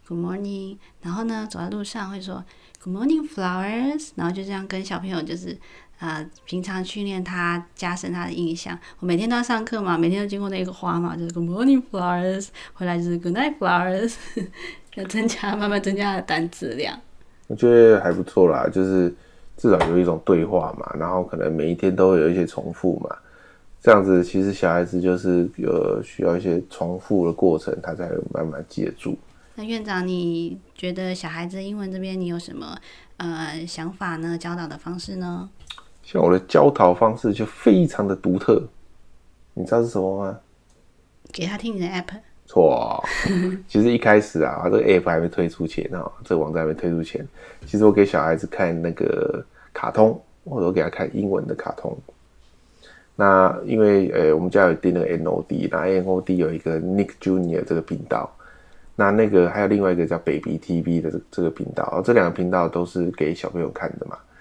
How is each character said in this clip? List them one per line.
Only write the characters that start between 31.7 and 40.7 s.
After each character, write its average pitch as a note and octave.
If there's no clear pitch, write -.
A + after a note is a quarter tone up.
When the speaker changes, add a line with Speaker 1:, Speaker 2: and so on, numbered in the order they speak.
Speaker 1:
文 G3
这 F#3+
边 F#3+
你 F3+
有 E3+
什 -
么， D#3+
呃， D#3+
想 E3+
法 F3
呢？ E3+
教 E3+
导 F3
的 D3
方 F3
式 F#3+
呢？ F3+
Speaker 2:
像 -
我 E2+
的 F#2
教 -
导 F2+
方 A2+
式 A2
就 G#2+
非 D#3+
常 G2+
的 F#2+
独 F#2
特， -
你 F#2
知 -
道 A#2
是 A#2
什 A2+
么 G2
吗？ G2